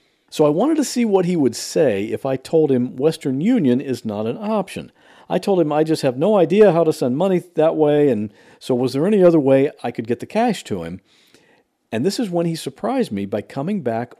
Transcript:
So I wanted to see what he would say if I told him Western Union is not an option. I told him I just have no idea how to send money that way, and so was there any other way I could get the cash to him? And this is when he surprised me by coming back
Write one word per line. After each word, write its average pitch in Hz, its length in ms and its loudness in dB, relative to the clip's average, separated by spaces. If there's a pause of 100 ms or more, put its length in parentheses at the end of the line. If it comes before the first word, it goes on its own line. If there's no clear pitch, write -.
(300)
So - 140 0
I 147 60 4
wanted 240 260 0
to 294 80 0
see 240 220 -2
what 190 180 2
he 180 120 0
would 127 200 2
say 113 480 0
if 110 220 -6
I 135 100 -2
told 156 340 0
him 127 260 0
Western 143 440 -2
Union 160 400 2
is 135 240 -6
not 107 220 -4
an 117 100 -6
option. 202 560 -6 (380)
I 170 80 -2
told 185 220 0
him 151 120 0
I 147 120 2
just 156 180 0
have 127 160 0
no 202 180 2
idea 190 360 6
how 165 120 2
to 156 80 2
send 131 240 -2
money 180 260 0 (120)
that 160 220 2
way, 147 340 4
and 107 220 -4 (260)
so - 160 -4
was 123 180 0
there 139 140 -2
any 208 160 2
other 170 180 6
way 135 300 4 (120)
I 120 80 -6
could 117 160 -10
get 117 140 -4
the 117 60 -12
cash 226 380 -2
to 92 180 -6
him? 85 180 -10 (880)
And 113 140 -2
this 202 160 -2
is 226 80 -4
when 175 160 -2
he 165 100 -2
surprised 214 560 -4
me 98 140 -4
by 101 160 -4
coming 170 400 -6
back 120 400 -6